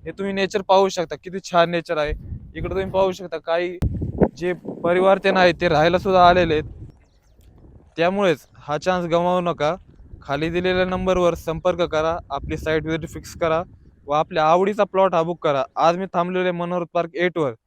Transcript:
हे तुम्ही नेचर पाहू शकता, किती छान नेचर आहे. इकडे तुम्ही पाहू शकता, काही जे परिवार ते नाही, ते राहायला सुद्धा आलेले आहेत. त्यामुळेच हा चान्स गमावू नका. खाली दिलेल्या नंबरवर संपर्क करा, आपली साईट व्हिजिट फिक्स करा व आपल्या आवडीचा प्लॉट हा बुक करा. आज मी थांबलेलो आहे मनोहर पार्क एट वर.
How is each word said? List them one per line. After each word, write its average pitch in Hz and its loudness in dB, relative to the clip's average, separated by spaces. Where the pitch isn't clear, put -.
हे 160 -10
तुम्ही 196 -6
नेचर 196 -4
पाहू 190 4
शकता, 160 -6
किती 185 -12
छान 170 2
नेचर 170 -4
आहे. 151 -2
इकडे 165 -8
तुम्ही 190 -4
पाहू 190 2
शकता, 180 -10
काही 175 -4
जे 180 -2
परिवार 185 4
ते 196 2
नाही, 185 4
ते 175 2
राहायला 165 4
सुद्धा 180 6
आलेले 175 4
आहेत. 151 0
त्यामुळेच 180 0
हा 147 -6
चान्स 180 -2
गमावू 175 2
नका. 165 -2
खाली 147 -4
दिलेल्या 180 0
नंबरवर 185 2
संपर्क 170 -2
करा, 160 0
आपली 143 -6
साईट 156 -2
व्हिजिट 160 -6
फिक्स - -16
करा 165 0
व 139 -6
आपल्या 156 0
आवडीचा 196 4
प्लॉट 190 2
हा 165 2
बुक 170 -6
करा. 139 0
आज 165 2
मी 190 -4
थांबलेलो 180 -2
आहे 180 0
मनोहर 175 -4
पार्क 170 -4
एट 175 0
वर. 143 -2